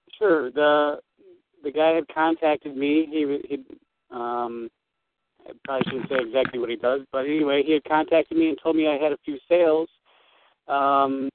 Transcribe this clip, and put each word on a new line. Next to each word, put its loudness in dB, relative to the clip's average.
sure. 2
The, 2
the -6
guy 4
had 0
contacted -2
me. 2
He, -2
he, -8
um, -6
I -16
probably -4
shouldn't -8
say -4
exactly -2
what -4
he -6
does, -2
but -4
anyway, 0
he 0
had 0
contacted 0
me 4
and -2
told 0
me 2
I 0
had 0
a -4
few -8
sales, 4
um, 2